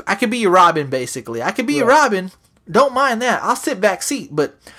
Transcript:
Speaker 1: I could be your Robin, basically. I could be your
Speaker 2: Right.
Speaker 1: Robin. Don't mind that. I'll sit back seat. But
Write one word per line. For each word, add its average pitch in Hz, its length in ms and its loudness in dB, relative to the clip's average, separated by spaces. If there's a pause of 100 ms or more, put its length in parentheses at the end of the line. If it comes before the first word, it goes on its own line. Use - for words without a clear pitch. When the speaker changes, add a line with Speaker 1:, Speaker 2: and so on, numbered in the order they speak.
Speaker 1:
I 196 100 -2
could 226 140 0
be 247 80 -4
your 208 120 2
Robin, 175 400 4
basically. 123 520 -6
I 156 80 -2
could 226 160 -4
be 294 80 -2
your 277 120 0
Speaker 2:
Right. 294 160 6
Speaker 1:
Robin. 190 280 -2 (400)
Don't 262 240 2
mind 254 280 0
that. 233 200 0
I'll 247 140 0
sit 247 240 -6
back 190 220 0
seat. 277 300 -6
But 147 220 -2 (240)